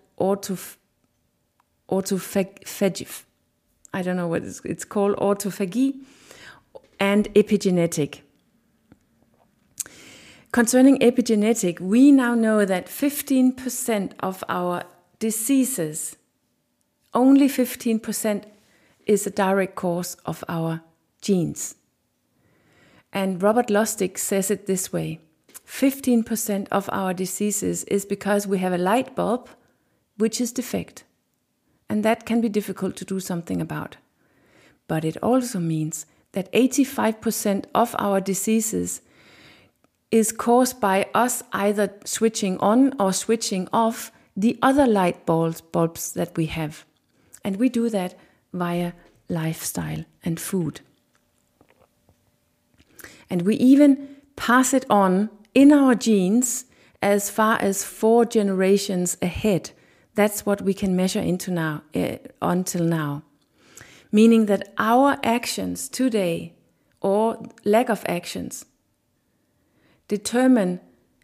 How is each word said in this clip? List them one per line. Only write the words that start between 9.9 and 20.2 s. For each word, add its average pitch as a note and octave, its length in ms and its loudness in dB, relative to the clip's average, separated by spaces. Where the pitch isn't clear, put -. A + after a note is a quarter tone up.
Concerning B3+ 480 6
epigenetic, A3 800 2
we A#3 320 6
now B3+ 220 6
know A3 320 2
that F3+ 220 -2
fifteen C4 680 0
percent A3+ 680 -4
of F#3+ 280 -8
our F3+ 360 -4
diseases, A3 960 -2
only C4+ 340 6
fifteen A#3+ 520 -2
percent G#3 460 -4
is G3+ 220 2
a - 20 -6
direct F#3+ 460 0
cause F3 400 -4